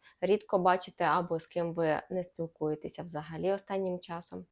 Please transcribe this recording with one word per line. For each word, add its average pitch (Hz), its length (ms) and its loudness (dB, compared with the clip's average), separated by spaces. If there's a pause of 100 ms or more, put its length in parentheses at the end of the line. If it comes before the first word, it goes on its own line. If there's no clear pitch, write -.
(220)
рідко 196 380 4
бачите 180 460 2
або 170 340 2
з - 80 -14
ким 170 260 -2
ви 160 360 2
не 185 140 -2
спілкуєтеся 165 800 -6
взагалі 165 480 -4
останнім 190 480 -2
часом. 180 520 -12